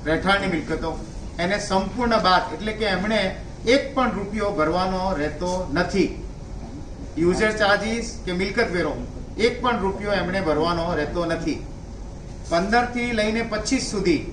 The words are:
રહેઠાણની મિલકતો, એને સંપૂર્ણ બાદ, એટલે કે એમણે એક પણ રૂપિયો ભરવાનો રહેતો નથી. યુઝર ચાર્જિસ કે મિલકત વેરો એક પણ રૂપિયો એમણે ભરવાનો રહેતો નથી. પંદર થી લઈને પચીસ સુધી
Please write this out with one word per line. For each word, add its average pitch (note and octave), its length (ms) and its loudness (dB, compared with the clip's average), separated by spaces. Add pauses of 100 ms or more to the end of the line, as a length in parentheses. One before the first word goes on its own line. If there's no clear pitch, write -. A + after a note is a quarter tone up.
રહેઠાણની F#3 480 2
મિલકતો, B2 380 -2 (480)
એને F#3 220 0
સંપૂર્ણ A3 560 2 (100)
બાદ, F3+ 180 6 (120)
એટલે G#3+ 180 -4
કે A3 140 0
એમણે G3 320 2 (540)
એક C#4 80 6 (120)
પણ A#3+ 240 2
રૂપિયો G3+ 340 -2
ભરવાનો F3+ 500 2 (160)
રહેતો E3+ 340 -2 (200)
નથી. F3 360 2 (1080)
યુઝર F#3 420 4
ચાર્જિસ G#3 480 2 (160)
કે F3+ 120 -4
મિલકત G3 380 0
વેરો D3+ 220 0 (520)
એક A#3 140 4
પણ A3 220 2
રૂપિયો G3 320 0
એમણે F3+ 320 0
ભરવાનો E3 380 2 (100)
રહેતો D3+ 320 -2
નથી. E3 320 -2 (880)
પંદર G#3+ 480 4
થી A#3+ 180 -2
લઈને A3 300 2 (100)
પચીસ A#3 380 0
સુધી F3+ 320 2 (100)